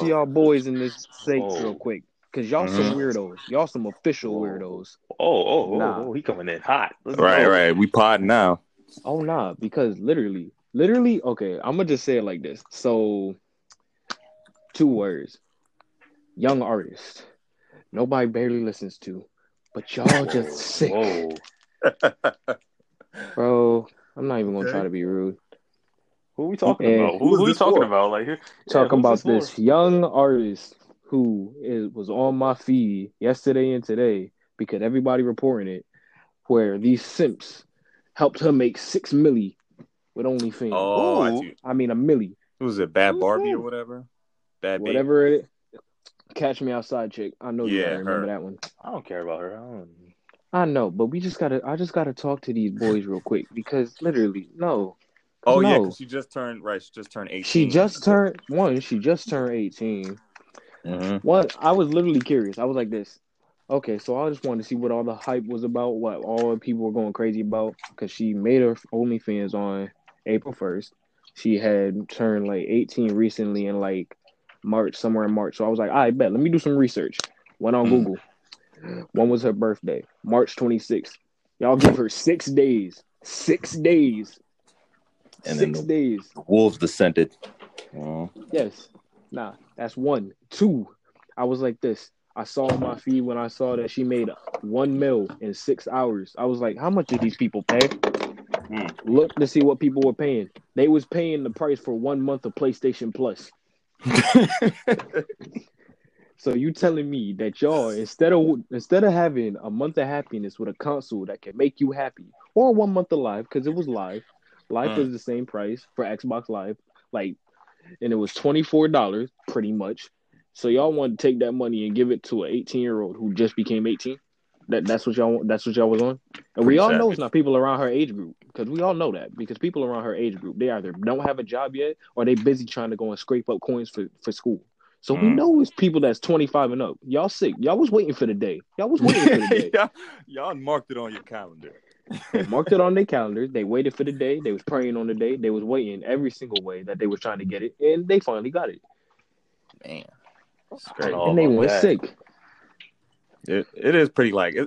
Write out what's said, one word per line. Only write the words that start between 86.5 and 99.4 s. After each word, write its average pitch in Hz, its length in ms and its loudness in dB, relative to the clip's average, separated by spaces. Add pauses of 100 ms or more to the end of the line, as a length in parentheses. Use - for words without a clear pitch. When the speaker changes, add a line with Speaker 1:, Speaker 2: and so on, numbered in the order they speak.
Speaker 3:
descended. 85 580 2 (580)
Mm. 80 360 -8 (220)
Speaker 1:
Yes. 123 360 -4 (420)
Nah, 110 240 -10 (220)
that's 117 200 -10
one. 127 360 -2 (180)
Two, 160 380 2 (480)
I 123 80 -2
was 127 160 -2
like 123 200 -4
this. 117 300 -6 (240)
I 117 100 -8
saw 135 240 -4
on 131 120 0
my 123 180 -4
feed 131 240 0
when 120 160 -4
I 117 100 -4
saw 127 280 -4
that 117 140 -4
she 131 140 -6
made 120 260 0 (320)
one 135 360 0
mil 127 300 2 (120)
in 104 140 -8
six - 320 -2
hours. 113 500 -2
I 123 100 -4
was 123 140 -2
like, 110 160 -2
"How 151 140 -2
much 190 160 0
did 120 140 -2
these 113 160 0
people 107 260 -2
pay?" 117 160 0 (920)
Speaker 3:
Mm. 107 220 -6 (140)
Speaker 1:
Look 139 320 2
to 143 100 2